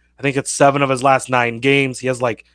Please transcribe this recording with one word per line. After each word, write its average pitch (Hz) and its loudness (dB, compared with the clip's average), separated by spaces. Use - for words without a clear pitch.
I - -20
think 139 -2
it's 135 -4
seven 143 4
of 135 2
his 131 -2
last 131 2
nine 120 -2
games. 135 0
He 127 -8
has, 123 -4
like, 120 -4